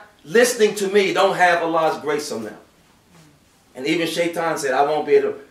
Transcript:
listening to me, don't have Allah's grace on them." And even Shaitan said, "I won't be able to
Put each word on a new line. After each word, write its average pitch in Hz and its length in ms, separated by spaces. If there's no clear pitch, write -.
listening 208 520
to 196 120
me, 190 260
don't 185 220
have 175 260
Allah's 160 400
grace 147 300
on 113 140
them." 104 120
And 131 100
even 165 220
Shaitan 165 500
said, 135 160
"I 139 100
won't 147 220
be 143 100
able - 180
to - 60